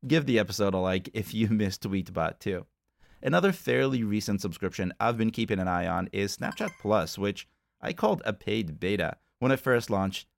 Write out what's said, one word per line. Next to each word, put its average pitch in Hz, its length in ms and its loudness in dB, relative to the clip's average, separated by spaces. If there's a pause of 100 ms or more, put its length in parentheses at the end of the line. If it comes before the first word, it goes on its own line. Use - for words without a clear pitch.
Give 143 220 2
the 117 140 4
episode 98 340 0
a 95 40 2
like 92 360 0
if 110 180 -4
you 110 160 2
<laughs> - 20 2
miss 104 280 0
Tweetbot 90 640 -2
too. 95 260 -4 (560)
Another 175 300 4
fairly 131 500 2
recent 104 380 0
subscription 92 580 -4
I've 117 180 2
been 113 140 2
keeping 110 300 -2
an 92 80 0
eye 90 180 0
on 90 260 -2
is 98 240 -2
Snapchat - 440 -6
Plus, 101 360 0
which 98 300 -4 (340)
I - 120 -4
called 208 320 0
a 110 80 -2
paid 101 480 -4
beta 90 380 -2 (200)
when 127 140 2
it 127 80 2
first 120 300 2
launched 95 360 0 (100)